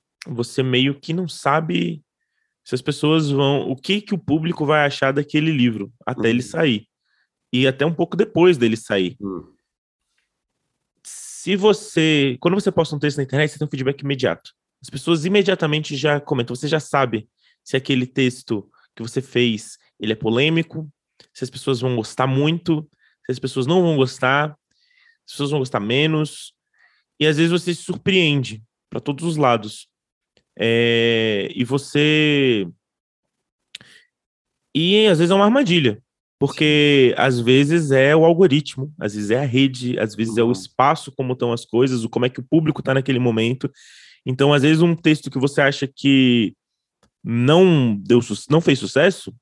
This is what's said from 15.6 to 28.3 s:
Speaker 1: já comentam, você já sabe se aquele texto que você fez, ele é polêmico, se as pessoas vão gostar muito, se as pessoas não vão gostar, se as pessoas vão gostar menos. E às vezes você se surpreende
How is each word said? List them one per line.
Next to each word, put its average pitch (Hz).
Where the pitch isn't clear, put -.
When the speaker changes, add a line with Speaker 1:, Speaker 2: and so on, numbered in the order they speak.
Speaker 1:
já 147
comentam, 139
você 147
já 156
sabe 120
se -
aquele 127
texto 123
que -
você 113
fez, 120
ele 107
é -
polêmico, 156
se -
as 127
pessoas 131
vão 127
gostar 120
muito, 156
se 131
as 123
pessoas 131
não 175
vão 165
gostar, 135
se -
as -
pessoas 143
vão 147
gostar 127
menos. 147
E 151
às 151
vezes 165
você 175
se -
surpreende 147